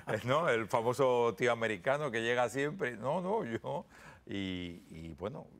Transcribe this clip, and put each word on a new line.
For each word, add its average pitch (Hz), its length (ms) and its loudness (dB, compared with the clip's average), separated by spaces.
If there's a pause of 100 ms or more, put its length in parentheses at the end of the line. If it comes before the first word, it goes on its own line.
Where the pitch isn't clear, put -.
el, 135 60 -2
<laughs> 107 80 0
el, 117 60 -6
¿no? 151 220 4
El 113 180 2
famoso 120 680 2
tío 120 140 4
americano 117 600 0
que 113 100 0
llega 120 280 2
siempre. 139 480 -2
No, 139 240 -2
no, 196 240 -2
yo. 131 400 -4 (400)
Y, 90 640 -6
y 80 280 -10
bueno, 110 300 -8 (120)